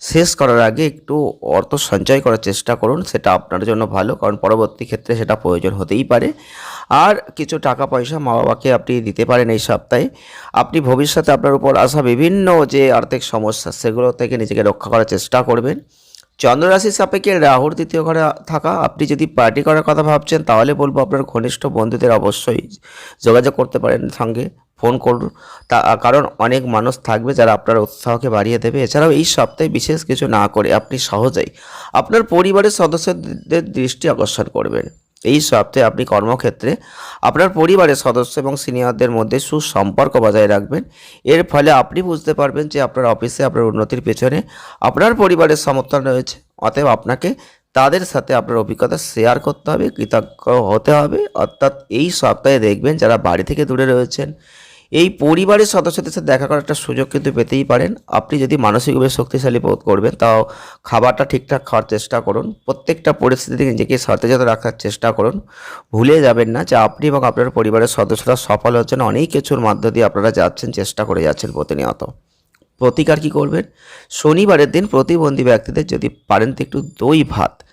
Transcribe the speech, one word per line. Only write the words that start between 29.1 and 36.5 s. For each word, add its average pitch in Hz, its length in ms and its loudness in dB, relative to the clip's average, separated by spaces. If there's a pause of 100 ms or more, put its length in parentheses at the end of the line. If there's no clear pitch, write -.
এই 151 140 2
সপ্তাহে 147 440 -2
বিশেষ 156 360 -4
কিছু 135 220 -4
না 104 220 2
করে - 260 0
আপনি 117 240 -2
সহজেই - 520 -2 (420)
আপনার - 300 2
পরিবারের 196 480 2
সদস্যদের 165 1040 -4
দৃষ্টি 127 360 -4
আকর্ষণ 110 360 -2
করবেন। 53 420 -4 (380)
এই 143 160 2
সপ্তাহে 120 440 2
আপনি 110 200 0
কর্মক্ষেত্রে 110 720 -2 (460)